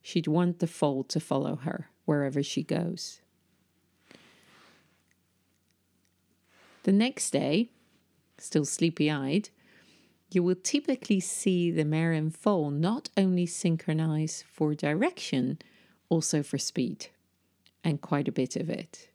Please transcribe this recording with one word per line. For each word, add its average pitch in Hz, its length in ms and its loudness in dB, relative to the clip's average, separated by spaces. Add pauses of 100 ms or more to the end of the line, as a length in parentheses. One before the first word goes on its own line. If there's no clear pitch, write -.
She'd 165 220 -2
want 175 320 2
the 170 80 0
foal 135 380 0
to - 160 -2
follow 139 340 -2
her 135 340 -8 (140)
wherever 143 400 0
she - 180 -4
goes. - 600 -6 (3500)
The 190 80 2
next 220 400 2
day, 147 380 2 (680)
still - 280 0
sleepy-eyed, 151 840 0 (800)
you 180 140 2
will 180 180 2
typically 262 600 0
see 175 500 0
the 160 140 2
mare 160 260 2
and 156 240 0
foal 175 340 2
not 160 460 0
only 185 300 4
synchronize 160 1000 -2
for 151 300 -2
direction, 151 840 -2 (500)
also 160 340 2
for 143 140 -4
speed, - 500 -4 (720)
and 151 200 0
quite 143 260 -2
a 139 60 -2
bit 131 240 -2
of 156 120 -4
it. - 460 -10